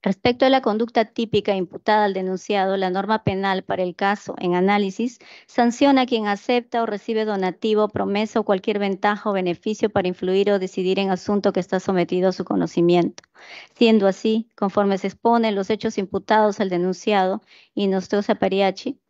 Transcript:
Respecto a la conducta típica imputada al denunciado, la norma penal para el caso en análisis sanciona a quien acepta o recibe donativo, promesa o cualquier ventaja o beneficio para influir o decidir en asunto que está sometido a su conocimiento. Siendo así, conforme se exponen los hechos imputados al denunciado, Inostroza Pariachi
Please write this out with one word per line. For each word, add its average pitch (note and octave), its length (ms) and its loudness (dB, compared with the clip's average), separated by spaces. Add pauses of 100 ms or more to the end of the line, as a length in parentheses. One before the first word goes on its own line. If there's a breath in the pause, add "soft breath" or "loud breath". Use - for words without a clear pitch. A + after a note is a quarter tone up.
Respecto A#3+ 460 2
a - 20 6
la C4 140 4
conducta A3+ 440 0
típica G#3 500 -2
imputada G#3+ 480 0
al G3 100 0
denunciado, F#3+ 640 -2
la F#3+ 120 -2
norma G3 360 -2
penal F#3+ 400 -2
para F#3 180 -4
el F3+ 140 -6
caso G3+ 420 -4
en F3 160 -2
análisis G3+ 640 0 (300 loud breath)
sanciona C4 540 2
a B3 40 0
quien A3+ 220 -2
acepta A#3 560 -2
o - 20 -4
recibe A3 380 -4
donativo, G#3 640 0
promesa G3+ 500 -2
o G#3+ 60 -2
cualquier G3+ 340 -2
ventaja G3+ 500 -2
o G#3 40 -2
beneficio G3 580 -2
para G3 160 0
influir F#3+ 460 0
o G3+ 80 2
decidir F#3 400 -2
en G3 100 0
asunto G3 420 0
que - 60 -2
está F#3 220 -2
sometido F3+ 480 0
a F3+ 40 0
su F3+ 120 -6
conocimiento. F3 800 0 (500 loud breath)
Siendo A3 320 4
así, A3 500 0
conforme G3 420 0
se G3 100 -6
exponen A3+ 480 0
los G3 120 -4
hechos A3 300 -2
imputados G3+ 640 0
al G3 80 0
denunciado, F#3 760 0 (320 soft breath)
Inostroza G3+ 600 -2
Pariachi G3 720 -2